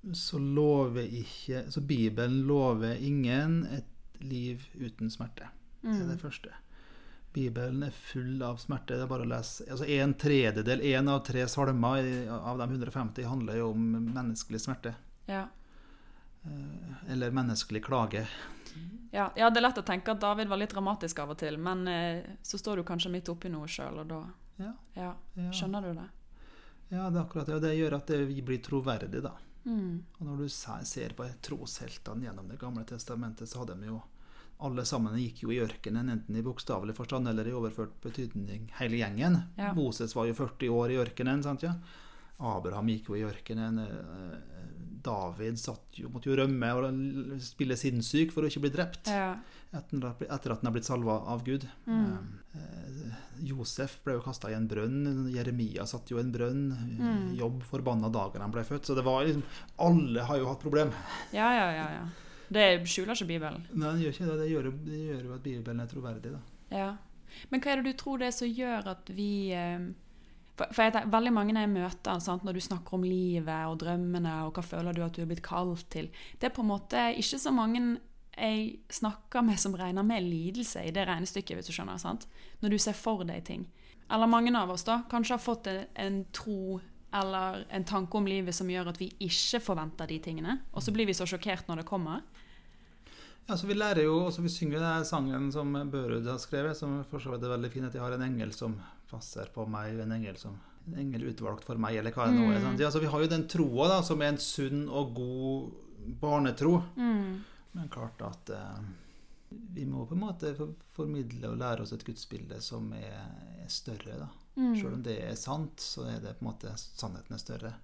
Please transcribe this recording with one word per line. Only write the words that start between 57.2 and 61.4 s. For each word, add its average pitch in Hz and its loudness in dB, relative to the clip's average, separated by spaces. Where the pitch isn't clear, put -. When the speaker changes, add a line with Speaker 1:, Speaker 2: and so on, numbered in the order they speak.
Speaker 1:
Jobb 123 0
forbanna 120 2
dagen 101 0
han 104 -2
ble 117 0
født. 139 -2
Så 139 2
det 131 4
var 131 6
liksom, 147 4
alle 143 8
har 139 2
jo 131 2
hatt - -2
problem. 147 6
Speaker 2:
Ja, 214 6